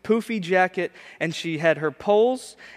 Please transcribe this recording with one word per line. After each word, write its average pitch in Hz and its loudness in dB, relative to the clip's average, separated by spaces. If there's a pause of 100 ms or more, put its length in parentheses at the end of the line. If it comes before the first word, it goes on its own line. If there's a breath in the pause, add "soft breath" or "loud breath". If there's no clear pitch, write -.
poofy 226 0
jacket, 185 0 (300 loud breath)
and 165 -4
she 165 -6
had 160 2
her 151 -4
poles, 226 0 (200 loud breath)